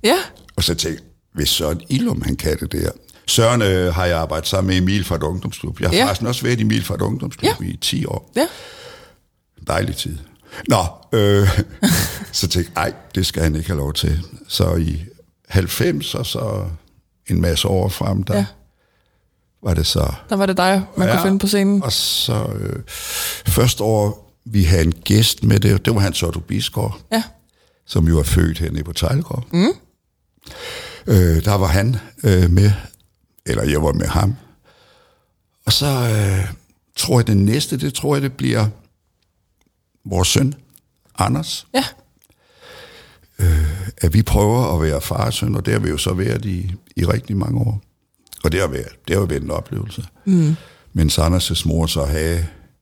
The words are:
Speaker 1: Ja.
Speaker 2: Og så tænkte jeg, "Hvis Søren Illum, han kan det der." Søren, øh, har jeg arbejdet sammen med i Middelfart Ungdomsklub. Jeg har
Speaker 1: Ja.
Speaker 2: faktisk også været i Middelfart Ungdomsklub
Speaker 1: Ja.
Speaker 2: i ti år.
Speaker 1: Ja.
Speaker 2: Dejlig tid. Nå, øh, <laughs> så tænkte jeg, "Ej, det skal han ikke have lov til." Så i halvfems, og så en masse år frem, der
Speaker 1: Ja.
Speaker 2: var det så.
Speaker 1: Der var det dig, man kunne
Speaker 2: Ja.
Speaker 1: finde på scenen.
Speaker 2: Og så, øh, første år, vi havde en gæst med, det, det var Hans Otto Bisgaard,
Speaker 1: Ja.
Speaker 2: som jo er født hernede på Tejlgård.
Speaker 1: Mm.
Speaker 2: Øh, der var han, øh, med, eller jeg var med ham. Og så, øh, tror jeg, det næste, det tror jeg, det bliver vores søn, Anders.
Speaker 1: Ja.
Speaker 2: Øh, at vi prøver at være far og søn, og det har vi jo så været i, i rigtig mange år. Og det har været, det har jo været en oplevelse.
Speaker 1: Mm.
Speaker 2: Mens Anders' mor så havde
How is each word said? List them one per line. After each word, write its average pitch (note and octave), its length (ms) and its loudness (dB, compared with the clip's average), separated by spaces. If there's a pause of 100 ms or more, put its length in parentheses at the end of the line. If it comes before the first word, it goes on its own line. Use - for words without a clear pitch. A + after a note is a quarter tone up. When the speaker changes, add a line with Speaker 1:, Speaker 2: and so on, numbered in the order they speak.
Speaker 1:
Ja. B3+ 120 4 (400)
Speaker 2:
Og - 80 0
så E2+ 100 0
tænkte D#2+ 280 -6
jeg, - 80 -20 (240)
"Hvis C#2+ 140 0
Søren D#2+ 400 -2
Illum, A3+ 340 0
han C#2+ 140 -4
kan D#2 240 -2
det D#2+ 120 -8
der." A1+ 180 -2 (380)
Søren, A#2 340 4
øh, F#2 320 2
har F2+ 120 0
jeg F2 120 0
arbejdet D#2 300 -4
sammen F#2+ 200 0
med F#2+ 80 2
i F#2 40 2
Middelfart F#2 420 0
Ungdomsklub. - 580 -6
Jeg - 100 0
har - 60 2
Speaker 1:
Ja. A#3 100 2
Speaker 2:
faktisk - 200 -2
også B2 160 -4
været A#2 180 0
i A2 40 0
Middelfart G#2+ 360 -2
Ungdomsklub - 600 -2
Speaker 1:
Ja. - 60 -8
Speaker 2:
i E2+ 100 -6
ti - 300 -4
år. - 300 -8
Speaker 1:
Ja. C#4+ 100 2 (1200)
Speaker 2:
Dejlig F#2+ 300 -2
tid. - 200 -8 (520)
Nå, G2+ 160 2 (280)
øh, G2+ 360 4 (440)
<laughs> - 400 -2
så - 160 -2
tænkte F2+ 280 -2
jeg, D#2+ 60 -2
"Ej, C#2+ 100 -2 (220)
det F#2 120 0
skal - 160 -2
han D#2 140 2
ikke D#2 120 -4
have F2 100 -2
lov C#2 140 -4
til." D#2 300 0 (260)
Så F2 280 0
i D#2+ 260 -2 (460)
halvfems, - 680 -2
og - 120 -4
så G#2 380 -6 (640)
en E2+ 140 0
masse E2+ 280 0
år F#2+ 200 0
frem, F#2+ 340 -2
der G#2 140 -2
Speaker 1:
Ja. G3+ 100 0 (1160)
Speaker 2:
var F#2 120 0
det D#2 120 0
så. C#2+ 260 0 (160)
Speaker 1:
Der G#3+ 80 -2
var G3 100 2
det F#3+ 100 0
dig, F#3+ 260 2 (140)
man F#3 120 2
kunne G#3 100 2
Speaker 2:
Ja. E3+ 60 0
Speaker 1:
finde G3 140 2
på G3+ 80 0
scenen. G3+ 360 2
Speaker 2:
Og A2+ 100 -2
så, - 540 -2 (140)
øh, - 220 -6 (640)
første A#2 380 2
år, G#2 480 0 (120)
vi G#2 200 2
havde E2+ 200 4
en D#2+ 80 2
gæst - 520 2
med, G#2+ 160 6
det, G2+ 240 2
det A2+ 100 2
var G#2 60 2
Hans - 220 0
Otto E2 180 -4
Bisgaard, G#2+ 600 -6 (120)
Speaker 1:
Ja. A3+ 100 0 (640)
Speaker 2:
som E2 220 2
jo E2 100 4
er D2 40 2
født E2+ 360 2
hernede D#2 260 -4
på D#2+ 80 -10
Tejlgård. C3 600 -4
Speaker 1:
Mm. F3+ 160 2 (1400)
Speaker 2:
Øh, E2+ 380 6
der G2+ 100 2
var G2 120 2
han, G2+ 300 2 (280)
øh, F2+ 260 6
med, G2+ 200 6 (760)
eller G#1 180 -2
jeg D2 180 2
var D2 100 2
med D#2+ 140 -2
ham. G2 280 2 (1300)
Og A#2+ 60 0
så, D3 140 0
øh, G#2+ 640 0 (440)
tror - 220 2
jeg, A2+ 80 4
det A2 100 4
næste, A2+ 400 2
det C#3 180 -4
tror D3 200 -2
jeg, C#3 80 0
det C3+ 100 -4
bliver A#2 340 0 (1400)
vores F#2 200 2
søn, C3+ 260 2 (640)
Anders. - 560 -2
Speaker 1:
Ja. C4+ 100 2 (1500)
Speaker 2:
Øh, D#2+ 280 4 (320)
at D#2+ 160 2
vi G#2+ 80 6
prøver G#2 520 2
at D#2+ 80 2
være D2 180 0
far - 260 -2
og A2+ 60 -2
søn, - 240 -2
og G2 100 -4
det A2 60 0
har G#2+ 80 0
vi F#2+ 80 -2
jo D2+ 100 -2
så F#2+ 160 -2
været G#2+ 300 -2
i, F#2 280 -4 (240)
i - 80 0
rigtig G#2+ 320 -2
mange A#2 240 -2
år. A2 200 -2 (640)
Og D#2 80 2
det F2+ 80 0
har F#2 80 0
været, C2 200 -8 (200)
det D#2+ 80 2
har G2+ 40 2
jo G2 60 0
været D2 160 -4
en D#2 80 -8
oplevelse. G2+ 560 -8 (180)
Speaker 1:
Mm. E3 320 4 (360)
Speaker 2:
Mens D#2 260 2
Anders' E2 500 0
mor D#2+ 180 0
så D#2+ 180 -2
havde D#2+ 420 -2 (360)